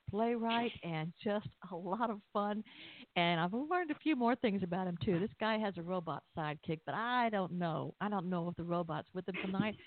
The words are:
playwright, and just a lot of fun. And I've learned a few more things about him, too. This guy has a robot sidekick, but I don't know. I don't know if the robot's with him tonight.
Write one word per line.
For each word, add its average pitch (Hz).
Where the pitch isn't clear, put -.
playwright, 233
and 165
just 208
a -
lot 196
of 208
fun. 208
And 170
I've 180
learned 302
a 294
few 311
more 240
things 196
about 185
him, 175
too. 180
This 208
guy 220
has 202
a 165
robot 170
sidekick, 156
but 143
I 240
don't 196
know. 160
I 196
don't 190
know 175
if 170
the 170
robot's 170
with 180
him 185
tonight. 196